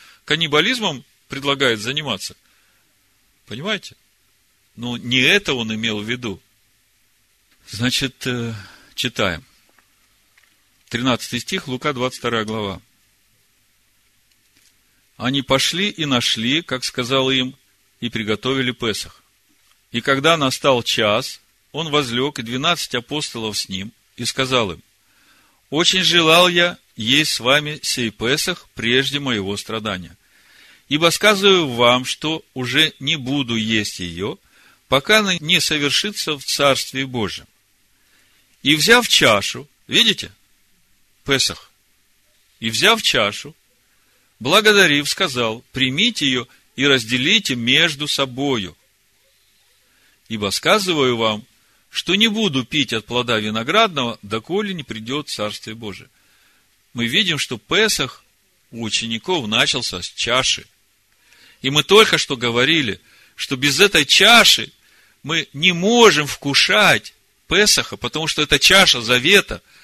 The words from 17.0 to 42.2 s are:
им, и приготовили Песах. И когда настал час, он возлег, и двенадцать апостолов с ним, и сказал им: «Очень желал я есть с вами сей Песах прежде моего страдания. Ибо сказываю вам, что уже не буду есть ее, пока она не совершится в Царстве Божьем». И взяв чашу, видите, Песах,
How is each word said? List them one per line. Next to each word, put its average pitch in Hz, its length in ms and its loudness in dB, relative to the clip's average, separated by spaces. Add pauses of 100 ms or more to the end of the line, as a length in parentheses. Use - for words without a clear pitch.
им, 131 260 -2 (440)
и 120 100 -6
приготовили 123 600 -2
Песах. - 540 -6 (640)
И 117 120 -4
когда 139 340 2
настал 131 460 2
час, 110 580 0 (320)
он 160 160 -8
возлег, 139 500 -2
и 123 40 -8
двенадцать 131 520 -4
апостолов 117 640 -6
с - 100 -8
ним, 98 240 -10 (240)
и 117 100 -8
сказал 127 460 0
им: 78 100 -16 (880)
«Очень 175 320 0
желал 170 460 4
я 175 300 0 (180)
есть 131 360 0
с - 80 -6
вами 147 420 0
сей 120 280 -4
Песах 143 640 -4
прежде 135 440 0
моего 104 380 -4
страдания. 104 600 -8 (720)
Ибо 160 220 2
сказываю 190 580 4
вам, 123 360 4
что 156 400 -6 (100)
уже 131 460 0
не 147 160 -2
буду 127 400 -4
есть 110 420 -2
ее, 92 400 -8 (500)
пока 214 300 2
она 190 200 0
не 160 220 0
совершится 151 800 -2
в - 60 -18
Царстве 135 600 0
Божьем». 113 400 -6 (1160)
И 147 140 4
взяв 226 320 4
чашу, 120 600 2 (200)
видите, 202 440 0 (920)
Песах, - 460 -2 (920)